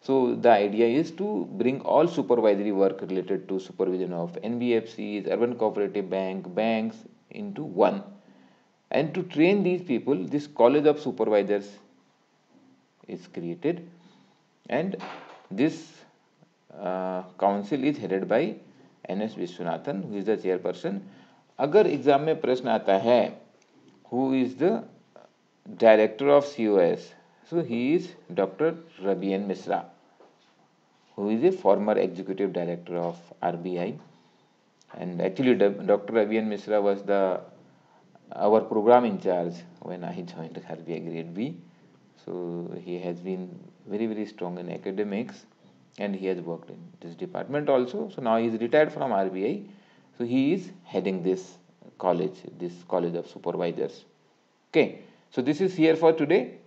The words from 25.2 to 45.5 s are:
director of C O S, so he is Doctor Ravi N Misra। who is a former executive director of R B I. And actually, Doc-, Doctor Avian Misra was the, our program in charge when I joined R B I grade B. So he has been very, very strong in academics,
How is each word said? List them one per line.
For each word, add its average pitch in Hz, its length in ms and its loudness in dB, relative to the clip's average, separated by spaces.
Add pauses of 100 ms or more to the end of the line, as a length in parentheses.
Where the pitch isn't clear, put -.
director 110 540 6
of 143 160 6
C 110 220 -2
O 104 100 4
S, 87 340 2 (380)
so 170 120 -2
he 120 320 -2
is 170 140 -2 (240)
Doctor 147 440 0 (260)
Ravi 95 320 0
N 101 120 -2
Misra। 90 380 -4 (1300)
who 104 140 -2
is 117 140 0
a 185 80 6
former 101 460 2
executive 95 540 -2
director 87 440 -6
of 85 220 -4 (240)
R 87 100 0
B 87 260 -6
I. 90 160 -4 (1040)
And 90 260 -6
actually, 123 320 2
Doc-, 101 320 2
Doctor 104 320 2
Avian 110 320 2
Misra 104 320 0
was 101 200 0
the, 98 380 0 (920)
our 104 260 4
program 117 440 4
in 98 160 -2
charge 87 340 -2 (260)
when 87 240 -12
I 87 180 -10
joined - 460 -14
R - 80 -10
B 85 180 -10
I 82 40 -8
grade 85 360 -10
B. 135 220 -6 (680)
So 87 600 -8
he 87 140 -8
has 87 220 -6
been 90 380 -10 (280)
very, 110 200 -4
very 107 200 -6
strong 90 320 -10
in 87 120 -10
academics, 98 760 -6 (520)